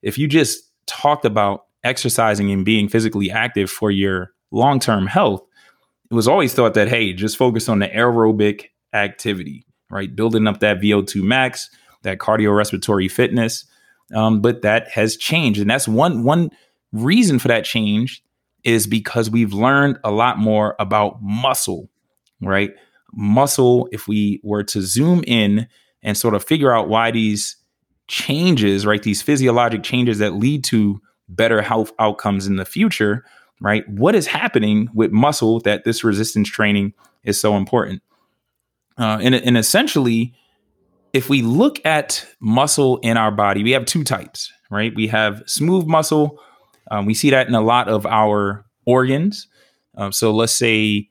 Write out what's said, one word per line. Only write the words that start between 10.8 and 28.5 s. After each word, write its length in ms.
O 80
two 220
max, 460
that 160
cardiorespiratory 920
fitness. 560
Um, 260
but 220
that 280
has 280
changed. 420
And 100
that's 180
one, 360
one 280
reason 460
for 80
that 180
change 580
is 220
because 460
we've 200
learned 520
a 80
lot 260
more 400
about 460
muscle, 680
right? 320
Muscle, 760
if 160
we 360
were 200
to 200
zoom 420
in 420
and 120
sort 200
of 100
figure 260
out 160
why 220
these 460
changes, 800